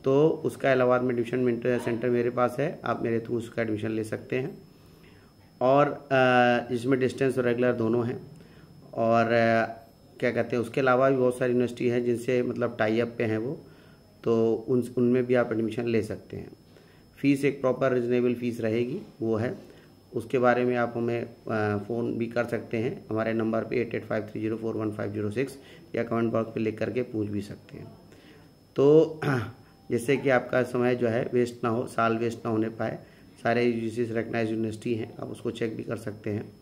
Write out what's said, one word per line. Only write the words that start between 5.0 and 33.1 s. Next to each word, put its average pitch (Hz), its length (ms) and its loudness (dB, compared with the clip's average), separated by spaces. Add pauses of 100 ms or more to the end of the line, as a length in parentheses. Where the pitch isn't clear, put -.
और, 139 500 2
अ, 123 640 4
इसमें 123 260 0
डिस्टेंस 127 380 0
और 127 60 0
regular 120 300 2
दोनों 117 340 0
हैं। 131 140 -6 (720)
और, 113 320 4
अ, 113 400 4 (540)
क्या 123 120 0
कहते 120 240 -2
हैं, 117 80 0
उसके 127 180 -2
अलावा 131 280 4
भी 139 80 4
बहुत 127 200 2
सारी 127 140 0
university 123 360 0
हैं 120 160 2
जिनसे 123 400 0
मतलब 120 360 -4
टाई 110 200 2
अप 117 180 -2
पे 120 60 -2
हैं 110 140 0
वो, 135 240 -6 (600)
तो 113 440 2
उन, 123 300 2
उनमें 123 280 4
भी 123 80 2
आप 120 180 2
admission 110 360 -2
ले 113 160 2
सकते 98 340 -10
हैं। - 140 -12 (680)
Fees 139 280 2
एक 139 160 0
proper 131 320 2
reasonable 123 400 2
fees 117 280 -4
रहेगी, 120 400 -2 (200)
वो 113 140 0
है। 123 220 -2 (560)
उसके 120 260 -2
बारे 123 260 4
में 123 120 2
आप 120 200 -2
हमें, 117 240 -2
अ, 107 560 -2
phone 117 400 -4
भी 117 100 -2
कर 120 180 -2
सकते 113 320 -4
हैं 135 320 -4
हमारे 113 240 -2
number 113 300 0
पे 120 180 -2
एट - 140 -4
एट 104 100 -6
फाइव 110 180 -4
थ्री 107 180 -10
ज़ीरो 110 160 -2
फ़ोर 110 180 -4
वन 110 160 -2
फ़ाइव 104 220 -6
ज़ीरो 104 180 -2
सिक्स 135 260 -4 (380)
या 117 80 0
comment 117 280 -2
box 113 240 -2
पे - 40 -4
लिख 107 180 -2
करके 110 240 -4
पूछ 110 260 -4
भी 104 140 -4
सकते - 360 -16
हैं। - 100 -14 (880)
तो 151 480 6
<clears throat> - 680 -4
जिससे 123 260 0
कि 123 120 0
आपका 123 340 2
समय 123 320 0
जो 120 120 0
है 117 260 0
waste 120 300 0
ना 120 60 0
हो, 120 180 -2
साल 113 300 0
waste 113 280 -4
ना 117 40 -2
होने 110 200 0
पाए। 113 300 -6 (440)